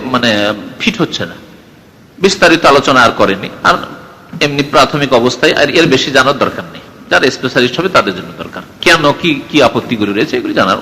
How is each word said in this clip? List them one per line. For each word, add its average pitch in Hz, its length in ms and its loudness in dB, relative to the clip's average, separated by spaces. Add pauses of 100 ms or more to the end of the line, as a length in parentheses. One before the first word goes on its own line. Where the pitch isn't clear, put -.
(120)
মানে, 120 180 0 (480)
ফিট - 220 -4
হচ্ছে - 300 -4
না। - 60 -18 (840)
বিস্তারিত 170 460 2
আলোচনা 139 420 4
আর 110 140 2
করেনি, 98 280 0 (200)
আর 175 60 4 (680)
এমনি 143 220 -2 (100)
প্রাথমিক 143 400 2
অবস্থায় 127 480 2
আর 147 80 2 (100)
এর 165 80 4
বেশি 135 240 2
জানার 135 280 2
দরকার 92 340 -2
নেই, - 100 -18 (260)
যারা - 160 2 (120)
স্পেশালিস্ট 127 400 0
হবে 180 200 -2
তাদের 101 180 2
জন্য 82 240 -12
দরকার। - 240 -14 (180)
কেন, 165 220 2 (100)
কি, 165 180 -2 (160)
কি 156 160 0
আপত্তিগুলি 110 500 0
রয়েছে, 113 240 -2
এগুলি 104 180 -4
জানার 101 260 0